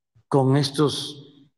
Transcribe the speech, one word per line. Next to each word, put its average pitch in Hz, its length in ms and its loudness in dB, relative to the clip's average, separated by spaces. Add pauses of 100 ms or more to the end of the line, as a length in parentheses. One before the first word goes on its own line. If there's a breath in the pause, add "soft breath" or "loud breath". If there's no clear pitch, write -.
(260)
con 135 300 2
estos - 880 -4 (120)